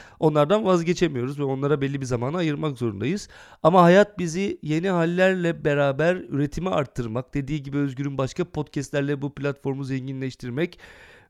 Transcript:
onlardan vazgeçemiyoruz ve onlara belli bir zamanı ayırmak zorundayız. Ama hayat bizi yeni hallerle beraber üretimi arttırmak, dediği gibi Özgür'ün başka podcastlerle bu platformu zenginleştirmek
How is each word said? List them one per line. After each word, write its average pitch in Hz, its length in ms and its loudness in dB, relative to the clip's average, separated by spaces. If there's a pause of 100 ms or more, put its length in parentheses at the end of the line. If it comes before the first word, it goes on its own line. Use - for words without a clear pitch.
(200)
onlardan 156 460 4
vazgeçemiyoruz 160 720 0
ve 143 40 -4
onlara 139 380 0
belli 139 200 -2
bir 131 40 -6
zamanı 123 320 -2
ayırmak 151 400 -2
zorundayız. 117 520 -4 (340)
Ama 175 200 8
hayat 190 360 8
bizi 180 420 -4
yeni 160 280 -2
hallerle 175 760 0
beraber 143 500 2
üretimi 156 540 -4
arttırmak, 127 640 -4
dediği 143 300 -6
gibi 139 140 -6
Özgür'ün 139 400 -4
başka 135 280 -4
podcastlerle 143 760 -4
bu 139 140 -8
platformu 139 480 -6
zenginleştirmek 131 960 -6 (500)